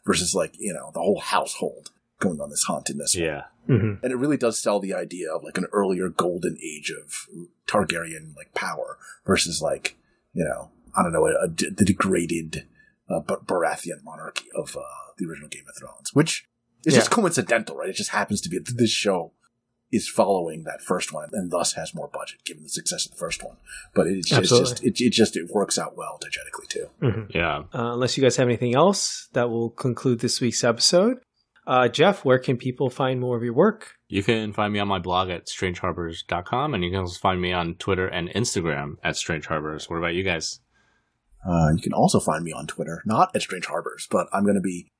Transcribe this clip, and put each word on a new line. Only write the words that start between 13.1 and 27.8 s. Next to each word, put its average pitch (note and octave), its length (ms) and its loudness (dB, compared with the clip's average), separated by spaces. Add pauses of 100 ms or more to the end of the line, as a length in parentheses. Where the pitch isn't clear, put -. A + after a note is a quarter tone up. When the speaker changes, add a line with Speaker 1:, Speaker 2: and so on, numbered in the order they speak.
Speaker 1:
Bar-, - 260 -4
Baratheon E2+ 580 -2
monarchy - 420 -10 (100)
of, - 200 -6
uh, - 60 -10 (360)
the F#2 100 -6
original D#2 220 -12
Game - 200 -16
of - 100 -18
Thrones, - 340 -12
which - 340 2 (380)
is - 80 6
Speaker 3:
Yeah. - 80 10
Speaker 1:
just - 100 2
coincidental, A#2 680 2
right? E2 120 -4
It G2 60 -6
just - 160 -4
happens G#2 300 -2
to F3 80 -8
be F3+ 80 -4
that B2 200 -6
this A#2 140 4
show F2+ 420 0 (580)
is - 180 0
following F2 540 2
that - 180 -10
first F2+ 320 -2
one D2+ 180 -8
and F2+ 200 -4
thus E2+ 220 0
has D#2+ 200 -8
more - 180 -10
budget - 320 -12
given - 200 -10
the - 60 -18
success - 360 -4
of - 60 -18
the - 60 -14
first - 260 -6
one. - 120 -14 (380)
But E2 140 4
it, F#2+ 100 0
it's F2 120 -4
just, A2+ 220 4
Speaker 3:
Absolutely. B2 380 4
Speaker 1:
it, - 100 -2
it B2 140 4
just, G#2+ 240 4
it E2+ 140 -6
works G2 260 0
out - 180 -4
well - 260 -10
diegetically - 460 -12
too. - 200 -6 (140)
Speaker 3:
Mm-hmm. G#2+ 360 -2
Speaker 2:
Yeah. D#2+ 220 0 (140)
Speaker 3:
Uh, A#2+ 200 -2